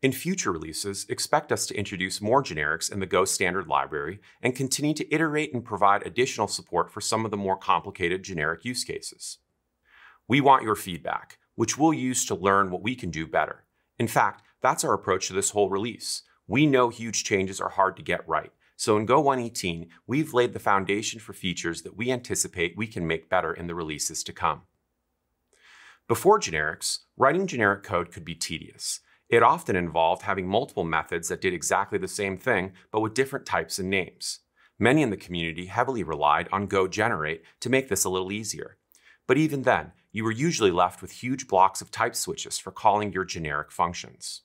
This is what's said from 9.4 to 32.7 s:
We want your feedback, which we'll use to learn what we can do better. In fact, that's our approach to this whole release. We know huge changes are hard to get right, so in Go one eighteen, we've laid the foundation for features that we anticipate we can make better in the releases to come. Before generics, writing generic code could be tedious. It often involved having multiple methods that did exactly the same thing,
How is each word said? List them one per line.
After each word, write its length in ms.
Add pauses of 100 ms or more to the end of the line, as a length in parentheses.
We 140
want 220
your 120
feedback, 600 (180)
which 220
we'll 160
use 320
to 100
learn 360
what 120
we 140
can 140
do 160
better. 380 (340)
In 100
fact, 340 (200)
that's 220
our 100
approach 340
to 60
this 160
whole 180
release. 540 (240)
We 180
know 240
huge 340
changes 380
are 80
hard 300
to 40
get 240
right, 260 (240)
so 200
in 80
Go 160
one 180
eighteen, 500 (180)
we've 260
laid 220
the 40
foundation 640
for 140
features 480
that 160
we 120
anticipate 640
we 120
can 200
make 220
better 240
in 140
the 80
releases 500
to 80
come. 300 (1500)
Before 320
generics, 600 (180)
writing 280
generic 360
code 280
could 140
be 100
tedious. 680 (280)
It 160
often 320
involved 460
having 260
multiple 340
methods 460
that 120
did 140
exactly 440
the 100
same 280
thing, 360 (180)